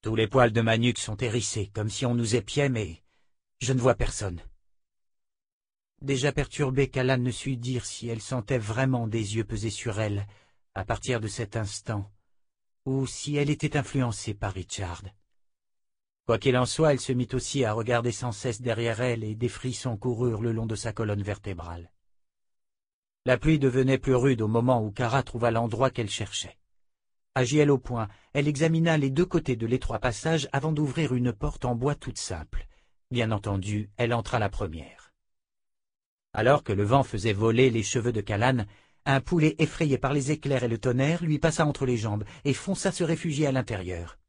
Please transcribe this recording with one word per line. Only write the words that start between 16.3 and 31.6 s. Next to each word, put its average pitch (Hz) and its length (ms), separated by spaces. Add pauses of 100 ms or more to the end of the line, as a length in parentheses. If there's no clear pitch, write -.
qu'il 127 180
en 127 80
soit, 151 280
elle 131 60
se - 120
mit 123 220
aussi 131 320
à 107 80
regarder 117 380
sans 120 200
cesse 113 300
derrière 117 400
elle 120 220
et 107 120
des 113 140
frissons 123 480
coururent 117 440
le 117 120
long 113 120
de 110 100
sa 107 180
colonne 104 300
vertébrale. 87 680 (1300)
La 127 120
pluie 156 220
devenait 131 380
plus 131 180
rude 123 260
au 107 60
moment 117 340
où 107 100
Kara 123 320
trouva 117 280
l'endroit 117 380
qu'elle 110 200
cherchait. - 480 (800)
Agile 143 340
au 139 80
point, 117 300 (260)
elle 143 140
examina 160 500
les 139 120
deux 147 160
côtés 156 300
de 113 120
l'étroit - 320
passage 139 540
avant 139 180
d'ouvrir 147 420
une 123 200
porte - 320